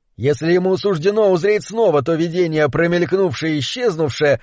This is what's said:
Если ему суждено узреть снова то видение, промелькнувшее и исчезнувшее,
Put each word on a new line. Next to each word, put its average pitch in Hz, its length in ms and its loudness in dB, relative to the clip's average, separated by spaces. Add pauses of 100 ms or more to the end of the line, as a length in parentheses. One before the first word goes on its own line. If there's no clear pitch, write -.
(160)
Если 147 380 0
ему 185 240 2
суждено 202 540 0
узреть 196 340 0
снова 185 380 2
то 165 100 0
видение, 160 560 0
промелькнувшее 170 880 0
и 147 40 -2
исчезнувшее, 156 840 0